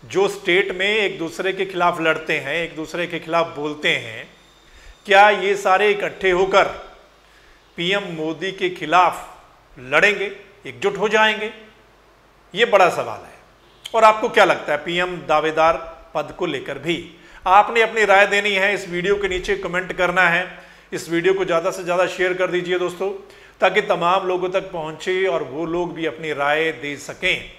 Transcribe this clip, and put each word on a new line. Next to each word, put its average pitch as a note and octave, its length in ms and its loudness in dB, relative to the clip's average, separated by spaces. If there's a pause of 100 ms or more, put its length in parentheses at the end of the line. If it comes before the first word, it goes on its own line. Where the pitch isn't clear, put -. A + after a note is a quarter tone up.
जो E3 260 0
स्टेट F#3+ 440 0
में F#3 160 -4
एक G3+ 300 -2
दूसरे F3+ 340 -4
के F#3 140 -4
खिलाफ F3 340 -2
लड़ते D#3+ 380 0
हैं, C#3 160 -6
एक E3 220 -6
दूसरे E3 300 -6
के E3+ 120 -8
खिलाफ D#3+ 380 -2
बोलते D3+ 400 -2
हैं, A#2+ 320 -12 (800)
क्या G3+ 240 8
ये G3 260 0
सारे G3+ 340 2
इकट्ठे F#3+ 400 -2
होकर F#3+ 340 4 (1120)
पीएम G3 340 0
मोदी D#3+ 400 -6
के F#3 180 -2
खिलाफ - 1080 -2
लड़ेंगे, F3+ 520 2 (360)
एकजुट C3 320 -4
हो G3+ 100 0
जाएंगे? G#3+ 440 2 (1040)
ये G#3 100 2
बड़ा G3 260 2
सवाल A#2 300 -8
है। - 140 -20 (600)
और A3+ 100 4
आपको A3 240 4
क्या G#3 160 6
लगता D#3 280 0
है D3 120 -4
पीएम F3+ 340 -4
दावेदार D#3 580 2 (380)
पद D3+ 240 -6
को F3+ 80 -2
लेकर C#3 320 -6
भी? D3+ 380 -6 (300)
आपने G#3+ 360 6
अपनी A3 220 2
राय G3 220 6
देनी G3+ 260 0
है, G3 220 2
इस F3 140 -6
वीडियो F3+ 280 0
के G3+ 120 -4
नीचे F#3 280 -2
कमेंट F3+ 360 -4
करना F3+ 360 4
है। F3 180 0 (480)
इस D#3+ 160 -8
वीडियो E3+ 240 2
को G3 100 0
ज़्यादा E3+ 260 0
से F#3 140 -10
ज़्यादा F3 220 2
शेयर F3+ 280 -2
कर F3+ 160 0
दीजिए F3+ 280 -2
दोस्तों, F3+ 320 -4 (500)
ताकि F#3+ 220 4
तमाम F#3 460 2
लोगों F#3 200 -2
तक F#3 240 -4
पहुँचे F3 540 -4
और E3+ 160 0
वो C#3+ 240 -8
लोग E3+ 280 -4
भी D#3+ 120 -6
अपनी D#3 260 -6
राय D3 400 0
दे C#3+ 240 -8
सकें। D3+ 640 -6